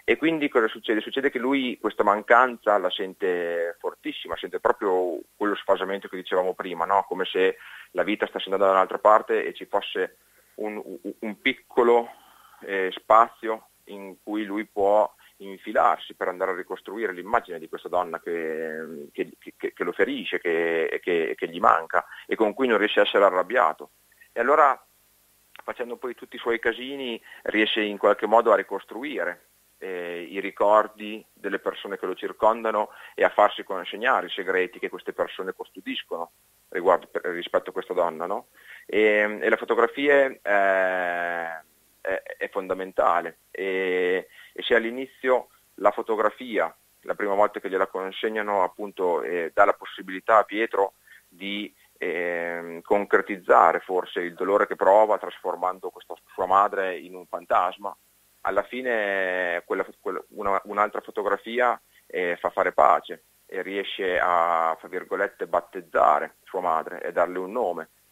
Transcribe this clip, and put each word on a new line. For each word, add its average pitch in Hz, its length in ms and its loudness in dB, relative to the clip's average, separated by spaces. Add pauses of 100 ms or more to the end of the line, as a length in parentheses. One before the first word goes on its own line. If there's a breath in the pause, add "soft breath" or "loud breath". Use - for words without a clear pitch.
e 117 140 2
quindi 156 300 0
cosa 113 200 2
succede? 110 340 -2
Succede 135 300 -2
che 127 80 -4
lui 127 400 -2
questa 107 240 0
mancanza 107 720 4
la 92 140 0
sente 87 880 -4
fortissima, 87 580 -8
sente 90 220 -6
proprio 92 640 0 (140)
quello 101 200 0
sfasamento 98 520 -2
che 95 100 -10
dicevamo 92 360 -2
prima, 87 320 -6
no? 98 220 2
Come 92 180 -4
se 92 320 0 (360 loud breath)
la 90 100 0
vita 104 240 -2
stesse - 180 -8
andando 98 200 0
da 95 80 6
un'altra 95 260 2
parte 107 440 4
e 87 120 -6
ci 92 100 -14
fosse - 520 -4 (400)
un, 107 280 -8
un, 95 320 -12
un 107 240 -10
piccolo, 120 680 2 (500 soft breath)
eh, 95 300 -2
spazio 110 800 2 (160)
in 98 360 -14
cui 107 240 -4
lui 101 200 -6
può 101 460 2 (280 soft breath)
infilarsi 98 760 -2
per 92 160 -4
andare 92 220 -2
a 90 40 -4
ricostruire 95 560 -8
l'immagine 90 480 -4
di 80 80 -14
questa - 220 -12
donna 85 320 -2
che, 80 920 -8
che, 85 260 -6
che, - 360 -10
che - 100 -6
lo 87 80 -4
ferisce, 98 480 -2
che, 82 640 0
che, 85 320 0
che 87 140 -6
gli 82 100 -10
manca 90 460 2 (200 loud breath)
e - 120 -4
con 107 160 2
cui 131 140 0
non 113 100 4
riesce 104 240 2
a - 20 6
essere 101 220 4
arrabbiato. 90 640 0 (420 soft breath)
E - 80 -6
allora, 139 420 4 (800)
facendo 117 360 -8
poi 123 180 -10
tutti - 220 -18
i - 20 -14
suoi 117 200 -2
casini, 123 640 -6 (220 soft breath)
riesce 107 380 0
in 104 160 -4
qualche 104 300 2
modo 110 260 6
a - 20 8
ricostruire, 98 920 -4 (300)
eh, 87 440 -8
i 87 180 -10
ricordi 104 840 0 (100)
delle 95 260 -6
persone 98 400 -6
che - 60 -8
lo 92 100 -4
circondano 107 760 0 (220 loud breath)
e 95 120 2
a 92 40 6
farsi 104 340 4
consegnare 98 640 -2
i 87 40 -12
segreti 92 480 -2
che 98 80 -6
queste - 240 -12
persone 92 400 -6
custodiscono 92 800 -10 (380)
riguardo, 87 380 2
per, - 180 -6
rispetto 90 460 -4
a - 20 -12
questa 92 200 -8
donna, 85 320 -2
no? 101 220 -6 (380 soft breath)
E, 107 560 2
e 110 80 0
la - 80 4
fotografia, 135 680 2
eh, 90 1400 0 (380)
è, 95 200 -4 (160)
è - 120 -6
fondamentale 92 920 -2 (100)
e, 92 800 -2 (260 soft breath)
e - 100 -12
se 123 120 2
all'inizio 127 760 -2 (260)
la 104 160 2
fotografia, 107 800 -2 (280)
la 90 140 -6
prima 101 180 -2
volta 104 260 2
che 98 100 -8
gliela 95 180 0
consegnano, 101 760 -2
appunto, 90 600 -2
eh, 85 300 -4
dà 101 120 6
la 101 80 4
possibilità 95 640 -2
a 104 60 8
Pietro 104 500 0 (340 soft breath)
di, 101 460 -8 (240)
ehm, 85 840 -4
concretizzare 101 1000 2
forse 92 420 -4
il 87 140 -6
dolore 98 320 2
che - 80 -6
prova 104 420 4
trasformando 92 720 -6
questa - 240 -16 (200)
sua 95 120 -4
madre 95 520 2
in 90 180 -16
un 90 100 -16
fantasma, 95 720 -2 (460)
alla 95 220 0
fine 98 1000 -2
quella, 95 180 -2 (160)
quella, 95 300 -8
una, 98 360 -4
un'altra 104 360 -2
fotografia, 113 800 -2 (260)
eh, 87 340 -4
fa 90 120 -4
fare 90 200 0
pace 78 520 2 (240)
e 92 160 -8
riesce 95 580 -4
a, 85 580 2
fra - 80 -16
virgolette, 92 600 -4
battezzare 82 960 0
sua - 180 -6
madre 85 400 -2
e 87 100 -8
darle 87 280 0
un 92 120 -8
nome, 90 380 -4 (220)